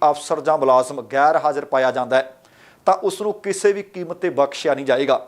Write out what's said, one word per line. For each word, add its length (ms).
ਅਫਸਰ 320
ਜਾਂ 160
ਮੁਲਾਜ਼ਮ 440
ਗੈਰ 340
ਹਾਜ਼ਰ 300
ਪਾਇਆ 260
ਜਾਂਦਾ 260
ਹੈ 180
ਤਾਂ 80
ਉਸ 280
ਨੂੰ 120
ਕਿਸੇ 400
ਵੀ 100
ਕੀਮਤ 340
'ਤੇ 120
ਬਖਸ਼ਿਆ 440
ਨਹੀਂ 120
ਜਾਏਗਾ। 420